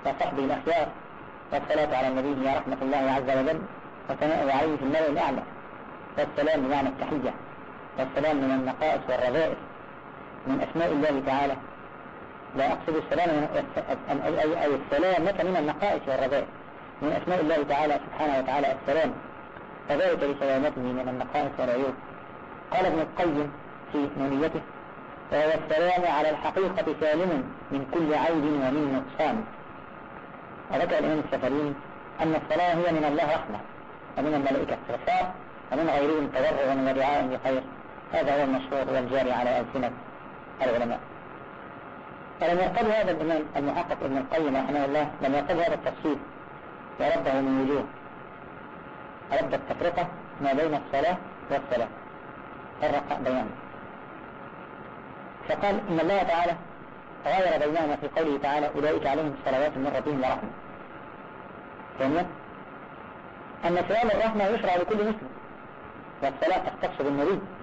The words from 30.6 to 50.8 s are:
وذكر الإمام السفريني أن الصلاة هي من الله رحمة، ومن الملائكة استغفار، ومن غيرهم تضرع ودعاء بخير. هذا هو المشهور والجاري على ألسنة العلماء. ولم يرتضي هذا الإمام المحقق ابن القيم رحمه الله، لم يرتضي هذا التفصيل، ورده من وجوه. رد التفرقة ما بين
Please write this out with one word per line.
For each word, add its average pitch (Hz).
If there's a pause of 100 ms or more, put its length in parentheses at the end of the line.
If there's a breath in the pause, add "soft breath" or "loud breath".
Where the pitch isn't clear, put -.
وذكر 160
الإمام 151
السفريني 143 (500)
أن 156
الصلاة 175
هي 170
من 151
الله 147
رحمة، 123 (600)
ومن 151
الملائكة 135
استغفار، - (420)
ومن 156
غيرهم 143
تضرع 135
ودعاء 135
بخير. 131 (500)
هذا 143
هو 143
المشهور 135 (100)
والجاري 127
على 123
ألسنة 120 (720)
العلماء. 120 (1400)
ولم 175
يرتضي 214
هذا 214
الإمام 160 (140)
المحقق 143
ابن 135
القيم 139
رحمه 143
الله، 143 (120)
لم 139
يرتضي 160
هذا 160
التفصيل، - (840)
ورده 135
من 135
وجوه. 135 (1600)
رد -
التفرقة - (320)
ما 139
بين 151